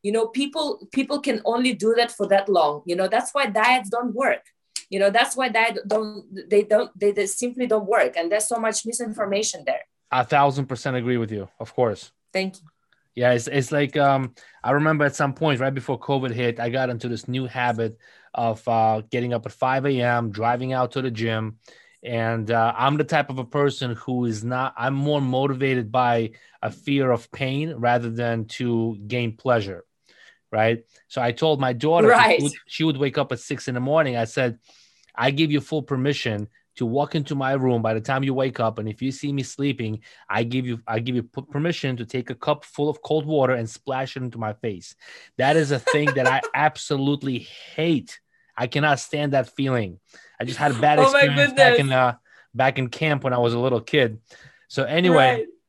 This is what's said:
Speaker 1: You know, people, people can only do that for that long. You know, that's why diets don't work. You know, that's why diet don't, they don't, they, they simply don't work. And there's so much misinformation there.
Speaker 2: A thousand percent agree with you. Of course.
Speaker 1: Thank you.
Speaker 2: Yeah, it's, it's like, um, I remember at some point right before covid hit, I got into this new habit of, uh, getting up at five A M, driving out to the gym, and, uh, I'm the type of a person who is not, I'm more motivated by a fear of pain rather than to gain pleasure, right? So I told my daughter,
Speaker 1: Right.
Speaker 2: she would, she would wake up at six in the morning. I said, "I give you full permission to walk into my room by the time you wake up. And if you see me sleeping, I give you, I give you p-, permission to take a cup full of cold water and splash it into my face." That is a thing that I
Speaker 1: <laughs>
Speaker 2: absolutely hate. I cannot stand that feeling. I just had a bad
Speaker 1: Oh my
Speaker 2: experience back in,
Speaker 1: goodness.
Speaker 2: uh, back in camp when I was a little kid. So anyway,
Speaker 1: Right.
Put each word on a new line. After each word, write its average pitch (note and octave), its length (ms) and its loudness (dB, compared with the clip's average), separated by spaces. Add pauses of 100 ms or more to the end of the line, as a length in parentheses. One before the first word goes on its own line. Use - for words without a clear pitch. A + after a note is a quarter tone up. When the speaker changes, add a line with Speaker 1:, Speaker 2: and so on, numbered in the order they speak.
Speaker 1:
You G3+ 80 -4
know, A3+ 160 2
people, C#4+ 640 -4
people C#4+ 280 -2
can A3+ 240 -2
only B3 300 0
do G#3+ 220 0
that A#3 140 2
for - 160 -4
that G3 220 4
long. D3+ 380 2
You F3 100 -2
know, F#3+ 100 0
that's A3+ 260 0
why C#4 140 0
diets A3 420 2
don't A#3 240 -4
work. A3 300 0 (480)
You F#3+ 80 -4
know, G3 120 4
that's A#3 260 2
why B3+ 120 0
diet A3 380 0
don't, G#3+ 380 -2 (260)
they G#3 140 6
don't, G#3+ 340 2
they, G3+ 140 2
they G3 140 -2
simply B3 420 -4
don't G#3+ 180 0
work. A#3 300 2
And E3+ 160 -2
there's G#3+ 160 0
so A#3 80 -2
much A3 280 -4
misinformation G#3+ 800 -4
there. C3 180 -4 (280)
Speaker 2:
A B2+ 140 2
thousand C#3 420 2
percent C3 300 -6
agree B2 220 0
with A2 120 -4
you. G2+ 180 -6 (120)
Of A#2+ 120 -14
course. A2+ 380 -2 (220)
Speaker 1:
Thank F#3+ 240 -4
you. - 100 -20 (480)
Speaker 2:
Yeah, B2 180 2
it's, A#2+ 140 0
it's C3+ 240 -2
like, D3 260 -2
um, C3+ 380 2 (300)
I B2 80 2
remember D3 320 4
at C#3 100 0
some C#3 200 0
point D3 260 0
right C3 140 0
before B2+ 260 -4
covid C3 320 -2
hit, A#2 260 -2
I A#2 100 -4
got B2+ 220 -2
into A#2+ 180 -6
this A#2 200 -8
new B2+ 180 -4
habit A#2 500 -2 (380)
of, A2+ 320 -2
uh, A2 440 2
getting B2 240 -2
up A2+ 120 -4
at A2+ 60 -12
five C3 340 -2
A C3+ 140 0
M, A#2+ 300 2
driving A#2+ 420 -2
out B2+ 200 -2
to C3+ 100 -4
the C3 100 -2
gym, A2 460 -4 (440)
and, A2+ 480 -2
uh, A#2 260 2
I'm C3+ 200 2
the D3 80 0
type D3 240 0
of C3 100 -6
a B2 60 -6
person C3+ 500 -2
who B2 300 -4
is A2 180 -2
not, B2+ 340 -4
I'm B2+ 180 -2
more C#3+ 260 0
motivated C3 720 0
by A#2+ 380 2 (320)
a A2 80 -4
fear C#3 400 0
of A#2 200 -2
pain C#3 440 -6
rather A#2+ 360 0
than A#2 360 -4
to A#2 500 -2 (100)
gain A#2 300 -4
pleasure, G2+ 480 -2 (680)
right? A2+ 340 2 (240)
So - 120 -8
I A#2+ 120 0
told D3+ 280 0
my B2+ 140 0
daughter, D#3+ 340 4
Speaker 1:
Right. A3+ 280 6
Speaker 2:
she C#3+ 60 0
would, C#3+ 100 -2 (140)
she - 180 -4
would D#3 120 0
wake C3+ 220 -2
up C#3 140 -2
at A#2 60 -6
six - 300 -8
in B2 60 -4
the B2 60 -4
morning. C#3 360 2
I A#2 80 0
said, B2 340 -2 (560)
"I B2 160 2
give D3 220 0
you C#3+ 80 2
full D3+ 220 -6
permission B2+ 680 -2 (280)
to B2 100 -2
walk C#3+ 280 -2
into D3+ 200 -2
my C3+ 180 -2
room B2+ 300 2
by A2+ 100 0
the A2 80 -2
time C3+ 240 -2
you C3+ 80 -2
wake C3 280 -2
up. A2 180 0
And G#2+ 100 -6
if G#2+ 140 -8
you C3+ 100 -4
see C#3+ 200 -6
me C#3 100 -2
sleeping, A#2+ 580 -4 (300)
I A2 140 0
give B2+ 220 -2
you, A#2 200 -6
I A2+ 140 -2
give B2 160 -4
you A#2 80 -2
p-, C3+ 260 -12
permission C#3+ 480 -2
to A2+ 80 -10
take B2+ 240 -8
a A#2+ 40 -8
cup C#3+ 300 -2
full D3 240 -4
of C#3+ 140 -6
cold D3+ 240 -2
water C3+ 260 2
and A2+ 160 -2
splash C3 480 -8
it C3 60 -8
into A#2 160 -10
my G#2+ 160 -6
face." G2 400 -10 (420)
That C#3 200 4
is D3 140 2
a C3+ 80 0
thing D3 360 2
that C3 120 0
I C3+ 220 0
Speaker 1:
<laughs> - 60 -8
Speaker 2:
absolutely C#3 880 -2 (340)
hate. D#3+ 440 -2 (380)
I A#2+ 100 -4
cannot C#3+ 340 2
stand D3 320 -4
that C3 180 0
feeling. A#2+ 500 -4 (400)
I A#2+ 40 -4
just B2+ 140 -8
had D3 120 2
a A#2+ 80 -2
bad D3+ 200 4
Speaker 1:
Oh - 40 8
my C4+ 180 6
Speaker 2:
experience C#4 320 4
back B3+ 260 6
in, C#3 100 2
Speaker 1:
goodness. C3 80 2
Speaker 2:
uh, B2 180 4 (400)
back C3 240 2
in B2+ 100 -2
camp D3 360 0
when B2+ 100 2
I B2 40 2
was A#2+ 140 4
a A#2+ 60 0
little B2 220 2
kid. A#2 400 0 (480)
So C3+ 160 -2
anyway, D#3 480 6
Speaker 1:
Right. A2+ 140 -2 (220)